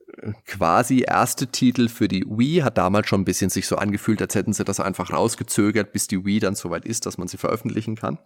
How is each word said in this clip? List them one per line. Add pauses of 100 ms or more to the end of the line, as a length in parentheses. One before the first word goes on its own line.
(460)
quasi
erste
Titel
für
die
Wii,
hat
damals
schon
ein
bisschen
sich
so
angefühlt,
als
hätten
sie
das
einfach
rausgezögert,
bis
die
Wii
dann
soweit
ist,
dass
man
sie
veröffentlichen
kann.